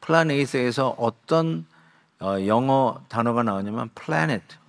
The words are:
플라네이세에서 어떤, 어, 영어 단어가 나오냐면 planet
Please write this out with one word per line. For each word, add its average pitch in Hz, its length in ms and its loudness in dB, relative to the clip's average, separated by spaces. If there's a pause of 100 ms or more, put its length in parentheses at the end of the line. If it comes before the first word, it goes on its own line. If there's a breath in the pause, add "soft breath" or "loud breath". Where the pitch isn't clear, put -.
플라네이세에서 139 960 2
어떤, 160 680 -2 (540 soft breath)
어, 98 180 -2 (100)
영어 127 600 2
단어가 117 360 0
나오냐면 107 500 -4
planet 156 500 -2 (260)